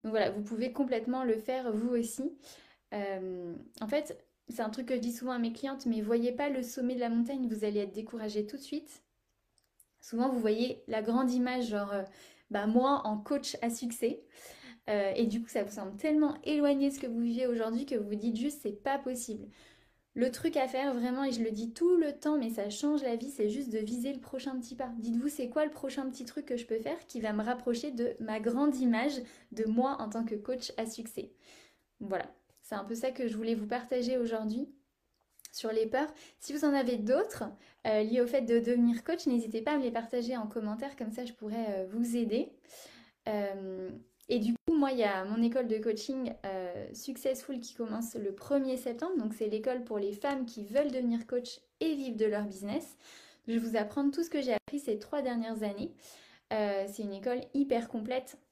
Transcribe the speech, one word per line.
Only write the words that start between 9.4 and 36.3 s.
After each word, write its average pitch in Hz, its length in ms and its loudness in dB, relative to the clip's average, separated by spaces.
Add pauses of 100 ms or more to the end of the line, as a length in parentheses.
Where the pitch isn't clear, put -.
Souvent, 240 280 0
vous 247 100 2
voyez 226 480 2
la 220 160 -2
grande 240 280 4
image, 247 360 2
genre, 202 260 -2
euh, 196 100 -2 (460)
bah, 208 160 0
moi 254 400 6
en 214 120 0
coach - 440 -2
à 233 80 0
succès. 233 540 -2 (680)
Euh, 202 260 2
et 226 120 4
du 220 140 0
coup, 226 60 -8
ça 208 160 0
vous 202 80 -4
semble 202 240 -8
tellement 302 480 4
éloigné 285 460 6
de 277 60 -2
ce - 40 -10
que 262 80 -4
vous 233 140 0
vivez 240 260 2
aujourd'hui 233 380 0
que 269 100 -2
vous 208 140 0
vous 214 60 0
dites 220 200 0
juste, 285 280 -2
c'est 208 200 -4
pas 277 140 2
possible. 233 500 -6 (680)
Le 247 160 4
truc 320 280 0
à 262 100 4
faire 262 260 0
vraiment, 247 300 0
et 269 80 2
je 233 100 0
le 220 100 2
dis 226 200 -4
tout 359 240 6
le 302 160 6
temps, 302 260 2
mais 233 120 0
ça 208 200 -2
change 294 320 2
la 240 140 0
vie, 247 140 -4
c'est 214 180 0
juste 247 240 0
de 220 60 0
viser 240 340 -2
le 262 80 -6
prochain 262 400 -6
petit 240 160 -10
pas. 254 220 -4
Dites-vous, 233 320 0
c'est 262 180 -2
quoi 302 160 2
le 302 80 0
prochain 269 380 -4
petit 247 160 -10
truc 294 200 -8
que 240 120 -2
je 233 80 -6
peux 226 140 -2
faire 285 280 -6
qui 233 140 -6
va 214 100 0
me 208 100 0
rapprocher 240 500 -2
de 240 280 -2
ma 220 220 -2
grande 262 340 4
image 254 460 2 (320)
de 220 120 -2
moi 247 360 4
en 214 80 -4
tant 226 160 -2
que 220 100 -2
coach 254 400 -6
à 226 100 -2
succès. - 460 -10 (720)
Voilà, 190 240 -2 (360)
c'est - 140 -10
un 196 80 -6
peu 226 120 -6
ça 254 160 -2
que 254 180 -2
je 214 80 -4
voulais 226 180 0
vous 208 120 -4
partager 247 500 0
aujourd'hui 226 500 0 (840)
sur 226 180 -4
les 226 140 4
peurs. 277 280 0 (260)